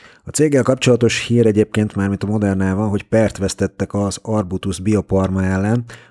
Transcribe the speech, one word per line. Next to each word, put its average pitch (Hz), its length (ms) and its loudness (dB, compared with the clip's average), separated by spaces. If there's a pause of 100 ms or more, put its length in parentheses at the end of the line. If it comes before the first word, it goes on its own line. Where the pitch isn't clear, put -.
(240)
A - 60 -14
céggel 143 320 2
kapcsolatos 120 640 2
hír 120 200 4
egyébként, 107 480 0
mármint 98 280 -2
a 98 40 -2
Modernával, 98 640 0
hogy 101 140 -2
pert 110 360 0
vesztettek 95 560 -4
az 101 280 -2
Arbutus 95 580 -4
Bioparma 95 640 0
ellen. 101 400 0 (260)